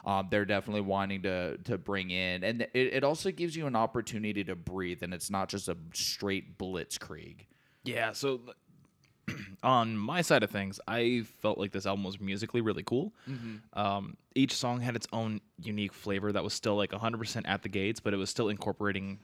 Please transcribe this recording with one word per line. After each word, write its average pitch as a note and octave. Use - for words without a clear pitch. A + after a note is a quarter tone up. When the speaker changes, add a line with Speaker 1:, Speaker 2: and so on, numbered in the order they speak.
Speaker 1:
um, G2
they're G#2
definitely G#2
wanting G2
to, F2+
to A2+
bring F#2+
in. F2+
And A#2
it, A#2
it C3
also D#3+
gives E3
you D#3+
an B2
opportunity G#2+
to F2+
breathe, F2
and F2+
it's -
not F#2+
just G2
a F2
straight -
blitzkrieg. F2
Speaker 2:
Yeah, A#2
so, C3
<clears throat> F#2+
on A#2
my C3+
side C#3
of G#2
things, G2
I A#2+
felt G#2+
like G2
this F#2+
album G2
was G2
musically G2+
really G#2+
cool. D3+
Speaker 1:
Mm-hmm. A2+
Speaker 2:
Um, G2+
each C3
song B2
had A#2+
its A2+
own A2
unique G#2
flavor G2+
that G2
was G#2+
still, G#2
like, G2+
a G2+
hundred A2+
percent A2
at G2
the G#2+
gates, G2
but G2+
it G2
was G2
still A2+
incorporating G2